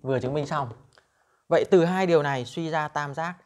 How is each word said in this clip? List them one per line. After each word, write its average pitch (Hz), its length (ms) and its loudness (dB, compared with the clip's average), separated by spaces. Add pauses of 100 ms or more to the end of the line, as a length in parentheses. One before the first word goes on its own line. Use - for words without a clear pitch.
vừa 131 180 -2
chứng 127 140 -4
minh 147 120 -2
xong. 139 240 -6 (800)
Vậy 170 220 4
từ 175 140 8
hai 185 220 0
điều 160 160 4
này 139 220 -2
suy 160 240 -6
ra 156 180 -2
tam 147 260 -6
giác 170 320 -8